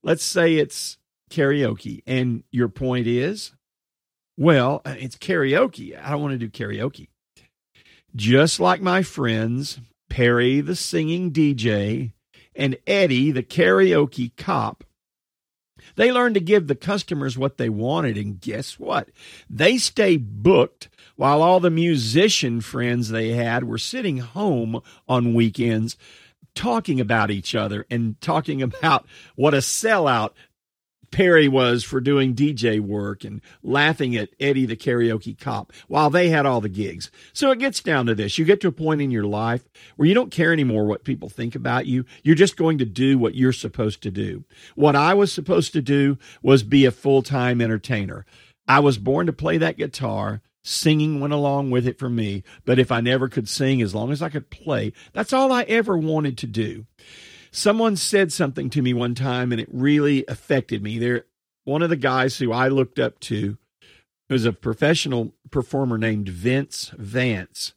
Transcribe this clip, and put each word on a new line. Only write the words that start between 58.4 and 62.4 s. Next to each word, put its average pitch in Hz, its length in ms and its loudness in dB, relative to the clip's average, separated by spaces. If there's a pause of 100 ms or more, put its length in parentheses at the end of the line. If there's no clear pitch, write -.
to 147 120 -2
me 123 120 0
one 120 220 -2
time, 123 360 -2
and 113 80 -2
it - 120 -8
really 143 560 2
affected 113 560 -4
me. 110 160 -6
There, 120 240 -2 (400)
one 143 180 -2
of 170 80 0
the 165 60 0
guys 131 420 0
who 123 140 -2